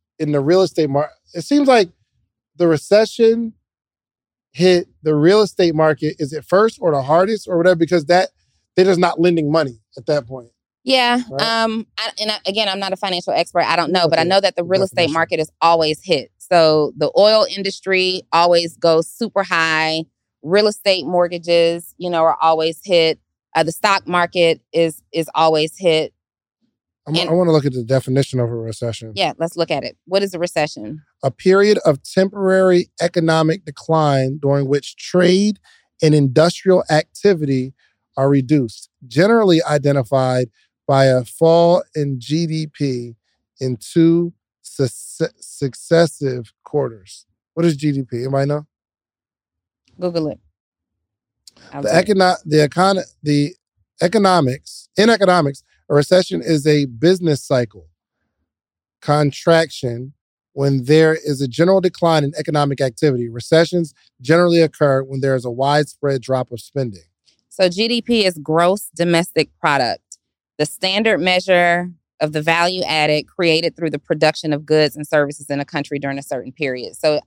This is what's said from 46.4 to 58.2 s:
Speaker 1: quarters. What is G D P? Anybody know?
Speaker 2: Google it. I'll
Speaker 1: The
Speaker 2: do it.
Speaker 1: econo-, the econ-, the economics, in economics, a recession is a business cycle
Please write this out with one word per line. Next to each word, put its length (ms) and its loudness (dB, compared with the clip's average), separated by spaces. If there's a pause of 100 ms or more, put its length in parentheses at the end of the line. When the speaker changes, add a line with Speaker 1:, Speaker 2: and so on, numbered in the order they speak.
Speaker 1:
quarters. 600 -8 (280)
What 120 -2
is 120 2
G 160 -2
D 100 -4
P? 200 -10
Anybody 260 -2
know? 180 -6 (1300)
Speaker 2:
Google 280 -4
it. 120 -10 (1300)
I'll 80 -10
Speaker 1:
The 80 -4
Speaker 2:
do 60 0
it. 100 4
Speaker 1:
econo-, 400 2
the 220 2
econ-, 380 0 (180)
the 320 0 (460)
economics, 960 0
in 120 4
economics, 540 2 (260)
a 60 0
recession 480 2
is 240 0
a 180 2
business 580 0
cycle 440 -4 (1120)